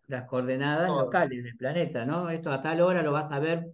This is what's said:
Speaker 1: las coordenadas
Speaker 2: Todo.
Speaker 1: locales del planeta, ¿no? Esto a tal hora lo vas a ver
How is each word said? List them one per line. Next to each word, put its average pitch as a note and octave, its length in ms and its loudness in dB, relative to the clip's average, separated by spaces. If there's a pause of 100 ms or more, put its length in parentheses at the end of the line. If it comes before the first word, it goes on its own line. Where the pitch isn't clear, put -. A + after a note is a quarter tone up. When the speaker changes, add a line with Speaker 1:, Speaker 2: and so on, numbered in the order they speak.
Speaker 1:
las B2+ 200 -8
coordenadas C3+ 600 0
Speaker 2:
Todo. C#3 180 2
Speaker 1:
locales C3 380 0
del A#2+ 140 -12
planeta, C3+ 480 -2
¿no? E3+ 240 -2
Esto E3 220 -4
a C3+ 100 -2
tal D#3+ 200 2
hora F3+ 220 6
lo D3 80 2
vas D3+ 200 0
a C#3+ 80 -2
ver E3+ 340 0